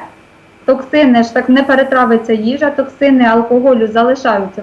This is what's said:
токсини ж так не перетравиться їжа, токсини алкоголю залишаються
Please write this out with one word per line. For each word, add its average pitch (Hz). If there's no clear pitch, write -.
токсини 262
ж -
так 247
не 269
перетравиться 254
їжа, 262
токсини 269
алкоголю 233
залишаються 226